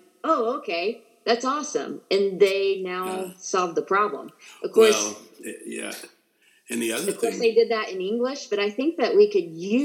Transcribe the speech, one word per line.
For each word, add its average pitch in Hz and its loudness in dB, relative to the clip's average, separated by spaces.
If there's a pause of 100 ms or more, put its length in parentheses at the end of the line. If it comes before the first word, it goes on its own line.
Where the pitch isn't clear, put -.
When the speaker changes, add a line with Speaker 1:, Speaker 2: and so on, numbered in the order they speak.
(240)
Speaker 1:
"Oh, 269 0
okay, 190 -4 (240)
that's 240 2
awesome." 254 -4 (100)
And 196 2
they 196 2
now 185 -4 (220)
Speaker 2:
Yeah. 180 -14
Speaker 1:
solved 180 -2
the 147 0
problem. 196 -2 (340)
Of - -6
course - 8
Speaker 2:
Well, 104 -4 (260)
eh, 107 -10 (140)
yeah. - -8 (760)
And 120 -4
the 117 -2
other 170 -4
Speaker 1:
of - -4
course, 226 0
Speaker 2:
thing 190 -6
Speaker 1:
they 226 4
did 226 4
that 214 -2
in 190 -8
English, 240 -4
but 202 -4
I 202 0
think 277 -2
that 233 0
we 208 8
could 180 0
Speaker 2:
Yeah. 175 -2